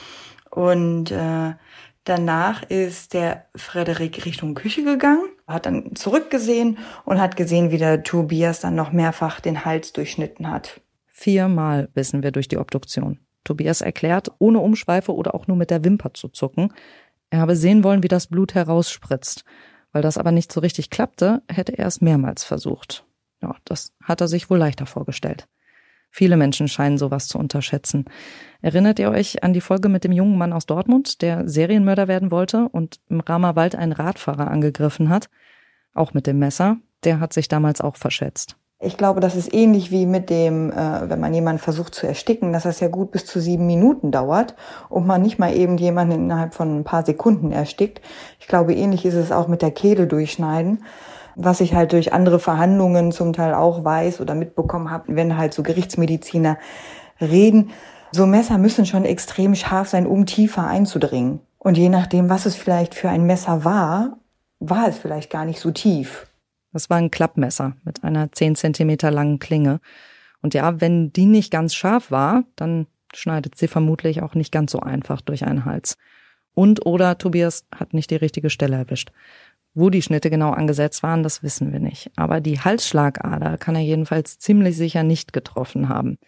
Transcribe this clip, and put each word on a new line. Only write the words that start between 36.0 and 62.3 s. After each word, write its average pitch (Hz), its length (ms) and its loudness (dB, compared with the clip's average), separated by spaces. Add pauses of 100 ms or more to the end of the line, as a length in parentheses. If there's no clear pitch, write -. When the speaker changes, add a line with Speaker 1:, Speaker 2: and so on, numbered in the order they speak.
Speaker 2:
mit 139 140 -2
dem 143 100 0
Messer. 180 380 2 (260)
Der 165 160 2
hat 160 140 -4
sich 160 160 -2
damals 151 320 0
auch 143 160 -4
verschätzt. - 600 -4 (280)
Speaker 1:
Ich 185 120 -6
glaube, 196 240 2
das 180 160 2
ist 175 180 -4
ähnlich 208 380 4
wie 185 140 2
mit 185 220 0
dem, 160 440 0
äh, - 360 -4
wenn 165 120 -2
man 156 120 -2
jemanden 165 300 0
versucht 165 320 -4
zu - 100 -8
ersticken, 180 480 -2
dass 165 120 -2
das 190 160 -4
ja 175 80 0
gut 185 240 -4
bis - 120 -6
zu - 160 -6
sieben 170 240 0
Minuten 175 460 4
dauert 147 460 0 (320)
und 175 180 0
man 185 160 4
nicht 220 160 0
mal 180 160 2
eben 180 240 2
jemanden 175 360 2
innerhalb 165 380 -2
von 156 280 -2
ein - 20 -4
paar 165 240 -2
Sekunden 160 460 2
erstickt. - 480 -4 (400)
Ich - 80 -20
glaube, 170 260 2
ähnlich 196 300 0
ist 180 100 0
es 170 160 0
auch 170 160 0
mit 170 160 0
der 160 80 2
Kehle 202 380 2
durchschneiden. 160 720 -2 (540)
Was 180 240 2
ich 175 160 2
halt 165 160 4
durch 165 200 4
andere 180 280 4
Verhandlungen 175 720 4
zum 170 200 0
Teil 160 220 0
auch 170 300 2
weiß 165 360 0
oder 151 140 -4
mitbekommen 165 560 -4
habe, 165 240 -8
wenn 165 220 0
halt 156 180 -2
so 156 80 -4
Gerichtsmediziner 165 960 0 (600)
reden, 202 500 6 (400)
so 185 160 4
Messer 214 320 4
müssen 214 260 4
schon 190 200 0
extrem 190 500 0
scharf 190 360 -2
sein, 180 180 2
um 196 180 2
tiefer 214 400 2
einzudringen. 143 720 0 (200)
Und 147 200 4
je 175 100 6
nachdem, 180 400 2
was 190 180 0